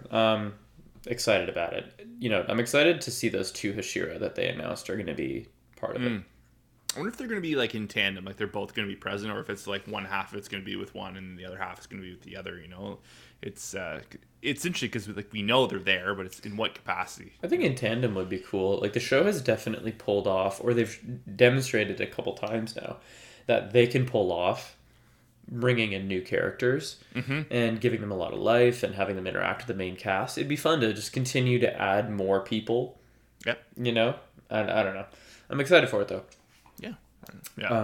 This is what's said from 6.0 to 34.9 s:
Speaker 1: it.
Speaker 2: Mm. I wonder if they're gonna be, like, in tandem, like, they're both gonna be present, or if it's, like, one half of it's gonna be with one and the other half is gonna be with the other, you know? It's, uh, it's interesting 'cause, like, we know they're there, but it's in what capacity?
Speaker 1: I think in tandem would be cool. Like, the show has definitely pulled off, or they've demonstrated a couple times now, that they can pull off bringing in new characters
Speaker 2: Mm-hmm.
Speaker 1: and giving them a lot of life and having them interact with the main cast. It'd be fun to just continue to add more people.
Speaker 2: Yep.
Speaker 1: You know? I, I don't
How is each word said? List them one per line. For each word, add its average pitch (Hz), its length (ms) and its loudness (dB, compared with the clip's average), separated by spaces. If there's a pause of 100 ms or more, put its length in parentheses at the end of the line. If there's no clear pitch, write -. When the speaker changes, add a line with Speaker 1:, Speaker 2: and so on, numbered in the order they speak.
Speaker 1:
it. 123 100 0
Speaker 2:
Mm. 95 120 -6 (720)
I - 40 -10
wonder 196 120 -4
if 226 60 -12
they're 254 120 -8
gonna 220 120 -4
be, 165 140 -2
like, 120 200 0
in 107 140 -4
tandem, 98 360 0
like, 98 120 -12
they're 107 120 -2
both 101 260 -6
gonna 104 140 -4
be 98 80 -8
present, 101 360 -6
or 101 80 -4
if - 80 -12
it's, 101 180 -8
like, 98 200 -6
one 104 180 -6
half 95 280 -4
of 101 60 -8
it's 98 100 -14
gonna 98 160 -8
be 98 120 -8
with 95 180 -10
one 95 220 -10
and 92 220 -14
the 90 80 -14
other 92 100 -12
half 92 220 -10
is - 80 -20
gonna 98 160 -14
be 92 80 -14
with 90 120 -18
the 90 140 -16
other, 90 220 -12
you 80 100 -18
know? 95 300 -12 (440)
It's, - 320 -12
uh, 82 260 -6 (420)
it's 139 240 -2
interesting 175 240 -4
'cause, 104 180 -6
like, 104 240 -10
we 107 100 -6
know 120 240 4
they're 98 120 -2
there, 92 360 2
but 95 120 -6
it's - 140 -14
in 104 160 -10
what 107 180 -2
capacity? 92 580 -8 (100)
Speaker 1:
I 175 60 -4
think 349 140 2
in 147 140 4
tandem 117 400 0
would 90 120 -2
be 95 100 -2
cool. 98 420 2
Like, 104 120 0
the 120 80 0
show 135 240 4
has 196 160 2
definitely 110 520 -2
pulled 101 340 2
off, 95 360 2
or 120 120 4
they've 113 240 2 (380)
demonstrated 123 640 6
a 101 60 -2
couple - 280 -4
times 110 420 -4
now, - 200 -8 (500)
that 104 260 4
they 120 140 8
can 127 180 2
pull 98 280 2
off 90 440 -2 (720)
bringing 117 440 2
in 95 140 -4
new 95 160 0
characters 127 760 -2 (180)
Speaker 2:
Mm-hmm. 135 260 -2 (100)
Speaker 1:
and 113 300 0
giving 120 200 2
them 104 120 -4
a 95 40 -4
lot 87 160 -4
of 101 60 -4
life 120 440 6
and 98 120 0
having 98 220 0
them 92 100 -4
interact 92 360 -2
with - 60 -14
the - 60 -2
main 92 220 -4
cast. 98 420 -2
It'd 143 100 -2
be 147 80 0
fun 156 240 2
to 110 120 4
just 104 200 -6
continue 127 460 2
to - 220 2
add 101 300 2
more 98 300 2
people. 113 580 -2 (480)
Speaker 2:
Yep. 117 140 -2 (160)
Speaker 1:
You 120 160 0
know? 117 220 4 (360)
I, 110 100 0
I 104 220 2
don't 95 120 0